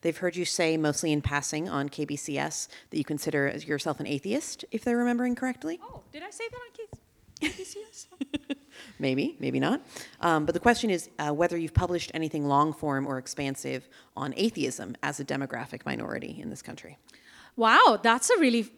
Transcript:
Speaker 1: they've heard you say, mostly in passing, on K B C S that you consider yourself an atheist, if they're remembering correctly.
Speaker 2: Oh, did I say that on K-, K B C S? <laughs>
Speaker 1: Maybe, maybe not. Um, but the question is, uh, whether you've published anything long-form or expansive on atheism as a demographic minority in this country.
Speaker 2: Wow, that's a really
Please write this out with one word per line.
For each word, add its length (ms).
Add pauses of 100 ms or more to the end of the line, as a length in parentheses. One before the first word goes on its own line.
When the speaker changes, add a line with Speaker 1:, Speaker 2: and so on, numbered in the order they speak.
Speaker 1:
they've 140
heard 200
you 80
say, 320
mostly 340
in 100
passing, 480
on 200
K 160
B 100
C 240
S 300 (220)
that 80
you 40
consider 460 (180)
yourself 320
an 80
atheist, 640
if 140
they're 140
remembering 360
correctly. 480
Speaker 2:
Oh, 200 (100)
did 100
I 80
say 180
that 120
on 160
K-, 720
K 80
B 80
C 260
S? 220
<laughs> 440 (420)
Speaker 1:
Maybe, 420
maybe 180
not. 220 (400)
Um, 240
but 80
the 80
question 300
is, 180 (100)
uh, 120
whether 260
you've 180
published 400
anything 320
long-form 600
or 120
expansive 680 (280)
on 200
atheism 680
as 160
a 60
demographic 600
minority 540
in 100
this 120
country. 360 (580)
Speaker 2:
Wow, 460
that's 280
a 80
really 400